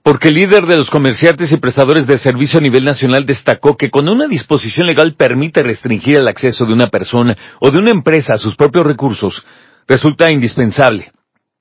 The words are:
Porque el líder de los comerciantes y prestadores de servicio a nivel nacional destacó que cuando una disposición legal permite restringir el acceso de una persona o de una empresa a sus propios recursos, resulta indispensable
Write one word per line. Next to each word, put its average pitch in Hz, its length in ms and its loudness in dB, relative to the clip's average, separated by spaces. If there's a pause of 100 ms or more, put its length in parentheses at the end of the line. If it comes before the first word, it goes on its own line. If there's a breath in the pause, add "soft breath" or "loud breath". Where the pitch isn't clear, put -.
Porque 147 240 2
el 156 60 4
líder 185 320 2
de 170 100 2
los 143 140 0
comerciantes 147 640 0
y 156 40 2
prestadores 135 480 0
de 131 120 2
servicio 131 420 0
a - 20 0
nivel 131 220 2
nacional 135 420 0
destacó 139 520 0
que 135 120 -4
cuando 143 220 -2
una 269 160 0
disposición 151 600 -4
legal 156 280 0
permite 143 480 0
restringir 120 540 -2
el 135 100 2
acceso 120 380 -2
de 113 80 0
una 120 140 2
persona 117 460 -2 (280 loud breath)
o 135 100 4
de 151 80 2
una 220 120 2
empresa 156 420 0
a 110 40 0
sus 104 200 -6
propios 147 280 2
recursos, 123 600 -4 (420 soft breath)
resulta 151 420 2
indispensable 120 840 -2 (480)